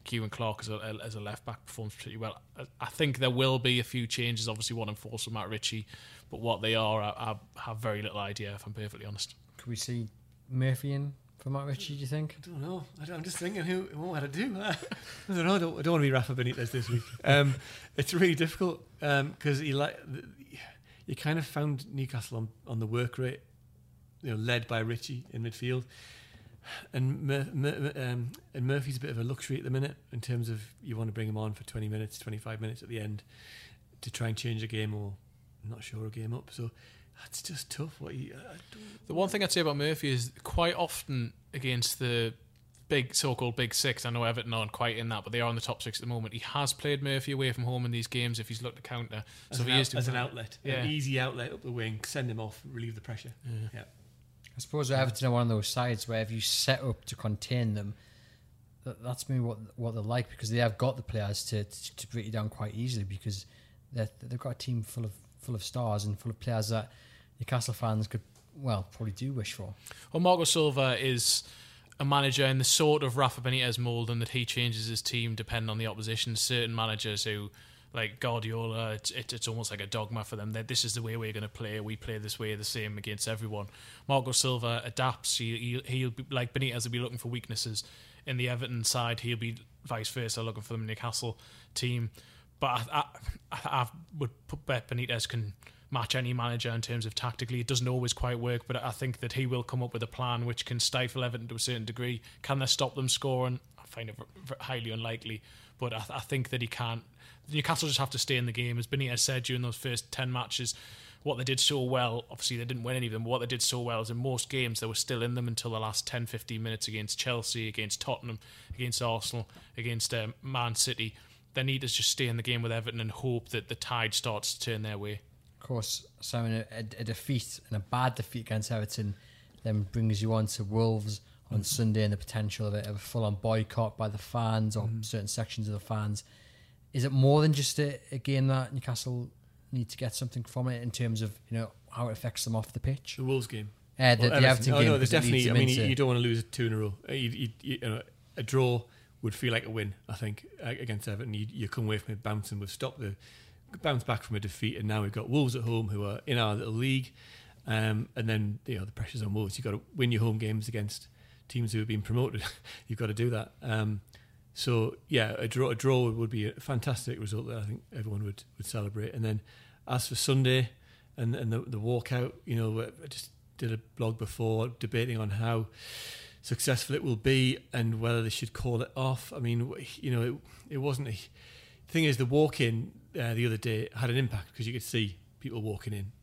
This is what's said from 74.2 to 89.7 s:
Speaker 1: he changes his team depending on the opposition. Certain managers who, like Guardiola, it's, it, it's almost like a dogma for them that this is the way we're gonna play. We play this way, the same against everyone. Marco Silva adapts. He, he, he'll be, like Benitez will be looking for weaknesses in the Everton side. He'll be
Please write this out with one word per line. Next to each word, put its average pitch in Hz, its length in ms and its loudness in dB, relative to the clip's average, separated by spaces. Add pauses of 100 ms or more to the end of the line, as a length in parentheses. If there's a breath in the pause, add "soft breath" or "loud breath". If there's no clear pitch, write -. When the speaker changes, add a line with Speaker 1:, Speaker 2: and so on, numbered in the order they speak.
Speaker 1:
he 123 140 0
changes 113 420 0
his 113 160 -2
team 117 340 0
depending 113 340 -2
on 107 80 -2
the 113 80 0
opposition. 110 480 -2
Certain 117 400 2
managers 110 480 0
who, 104 280 -2 (420 loud breath)
like 110 260 -4
Guardiola, 113 760 -2
it's, - 180 -4
it, 120 200 -8
it's 117 160 -6
almost 113 220 -4
like 104 100 -6
a 98 60 -6
dogma 107 380 -4
for - 100 -10
them 107 180 -6
that 113 160 -6
this 120 160 2
is 110 100 -2
the 120 80 -4
way 113 140 -4
we're 110 160 -4
gonna 104 160 -6
play. 107 320 -8
We 107 160 -6
play 110 220 -6
this 104 200 -8
way, 107 180 -4
the 104 80 -6
same 107 340 -4
against 104 300 -4
everyone. 107 380 -4 (420 loud breath)
Marco 131 240 4
Silva 117 520 2
adapts. - 540 0
He, 120 480 -2
he, 127 60 -4
he'll 127 180 0
be, 117 200 -8
like 123 220 0
Benitez 123 320 -2
will 120 60 -4
be 120 80 -2
looking 120 200 -4
for 120 100 -8
weaknesses 113 560 -4 (420 loud breath)
in 131 100 -2
the 123 120 2
Everton 123 360 -2
side. 117 360 2
He'll 117 180 -2
be 117 200 -4 (260)